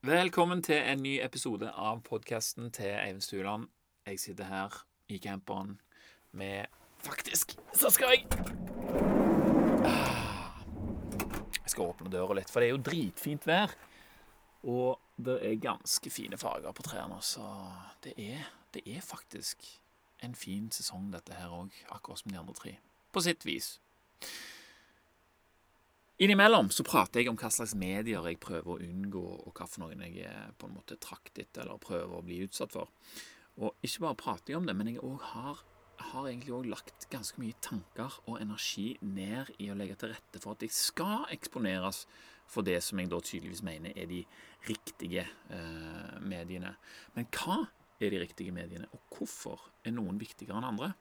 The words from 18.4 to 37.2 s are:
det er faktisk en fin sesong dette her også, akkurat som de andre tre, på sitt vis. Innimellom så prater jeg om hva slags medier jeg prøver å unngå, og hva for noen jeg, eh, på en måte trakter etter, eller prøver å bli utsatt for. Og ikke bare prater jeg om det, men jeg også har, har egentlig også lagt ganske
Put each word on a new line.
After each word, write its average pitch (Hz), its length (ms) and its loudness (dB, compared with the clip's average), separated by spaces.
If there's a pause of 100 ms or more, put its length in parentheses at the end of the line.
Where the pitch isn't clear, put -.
det - 160 -10
er 139 160 -8
faktisk - 640 -10 (560)
en 120 140 -8
fin 101 340 -4
sesong 95 400 -4
dette 90 240 -10
her 87 160 -8
også, 90 320 -10 (140)
akkurat - 240 -10
som 208 100 -6
de 180 80 -6
andre - 160 -12
tre, - 220 -12 (340)
på 175 160 4
sitt 170 160 0
vis. - 300 -2 (2500)
Innimellom 202 540 12
så - 80 2
prater 117 380 6
jeg 120 100 6
om 117 80 0
hva 120 160 -4
slags 113 240 0
medier 95 480 0
jeg 85 160 -2
prøver 85 300 -4
å 82 100 -4
unngå, 90 440 -4 (200)
og - 80 -14
hva 87 160 -8
for - 140 -8
noen 80 180 -10
jeg, 90 240 -10
eh, 107 220 -12 (100)
på - 80 -12
en - 80 -12
måte - 240 -14
trakter - 460 -12
etter, - 180 -12
eller - 160 -10
prøver - 380 -6
å - 100 -8
bli 175 160 -6
utsatt - 320 -6
for. - 160 -6 (720)
Og - 240 -4
ikke - 160 -4
bare 147 160 -2
prater - 340 -4
jeg 160 60 0
om 180 80 0
det, 107 80 0
men 104 160 0
jeg 120 80 -6
også 131 320 -6
har, 135 320 -8 (460)
har 131 180 -6
egentlig 123 300 -6
også 123 180 -2
lagt - 400 -14
ganske - 240 -6